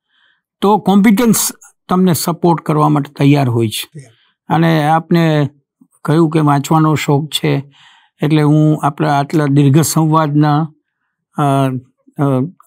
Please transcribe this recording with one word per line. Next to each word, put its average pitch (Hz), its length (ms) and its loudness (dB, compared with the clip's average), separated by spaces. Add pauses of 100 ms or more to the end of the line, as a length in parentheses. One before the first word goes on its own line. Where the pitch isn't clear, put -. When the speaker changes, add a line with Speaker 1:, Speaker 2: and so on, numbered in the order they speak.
(600)
Speaker 1:
તો 208 180 2
કોમ્પિટન્સ 202 760 2 (360)
તમને 185 240 0
સપોર્ટ 165 480 -2
કરવા 151 280 0
માટે 147 240 -2
તૈયાર 143 360 2
હોય 117 200 -2
છે. - 260 -10
Speaker 2:
તૈયાર. 143 180 -20 (360)
Speaker 1:
અને 165 400 0
આપને 160 600 0 (540)
કહ્યું 156 260 2
કે 160 100 0
વાંચવાનો 156 540 0
શોખ 147 340 -2
છે, 143 440 -6 (500)
એટલે 151 200 0
હું 151 400 2
આપણા 147 360 -2
આટલા 147 280 -2
દીર્ઘ 143 340 2
સંવાદના, 151 920 0 (680)
અ, 151 40 -2 (760)
અ, 151 60 -2 (420)